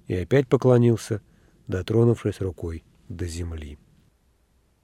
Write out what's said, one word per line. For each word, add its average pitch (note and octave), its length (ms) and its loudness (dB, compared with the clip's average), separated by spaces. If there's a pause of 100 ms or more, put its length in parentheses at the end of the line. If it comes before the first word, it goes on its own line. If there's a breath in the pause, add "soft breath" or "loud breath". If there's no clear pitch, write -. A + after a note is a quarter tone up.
и - 80 -4
опять A#2 340 0
поклонился, A#2+ 720 2 (460)
дотронувшись G#2+ 760 0
рукой E2 420 -8 (280)
до F2+ 160 -8
земли. E2 500 -10 (1080)